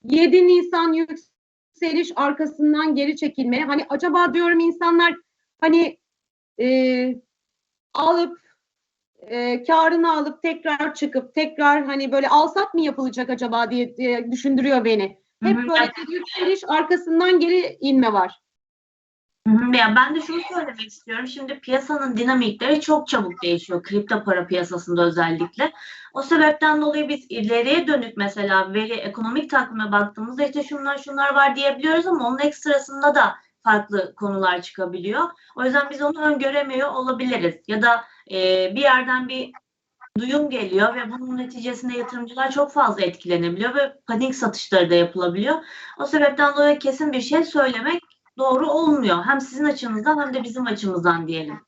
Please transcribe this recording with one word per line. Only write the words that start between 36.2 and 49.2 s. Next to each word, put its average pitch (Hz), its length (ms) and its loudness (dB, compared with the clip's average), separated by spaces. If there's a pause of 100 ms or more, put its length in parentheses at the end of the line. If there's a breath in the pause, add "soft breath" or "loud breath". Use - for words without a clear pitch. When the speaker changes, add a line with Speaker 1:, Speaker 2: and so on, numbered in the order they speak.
Speaker 2:
öngöremiyor 277 720 -2
olabiliriz. 254 600 -2 (140)
Ya 214 140 -2
da, 233 220 4 (260 loud breath)
e, 190 60 -8 (380)
bir 262 60 -4
yerden 254 480 2
bir 254 240 -8 (640)
duyum 277 320 0
geliyor 214 440 0
ve 226 160 -8
bunun 254 260 -10
neticesinde 247 640 -8
yatırımcılar 247 520 -4
çok 285 220 0
fazla 220 300 2
etkilenebiliyor 175 720 -2
ve 277 180 0 (140)
panik 247 280 -2
satışları 190 560 0
da 175 40 6
yapılabiliyor. 180 600 0 (420 loud breath)
O 277 60 -4
sebepten 285 500 2
dolayı 294 240 4
kesin 269 340 -2
bir 254 80 -2
şey 320 240 0
söylemek 277 580 0 (360)
doğru 262 280 2
olmuyor. 285 580 2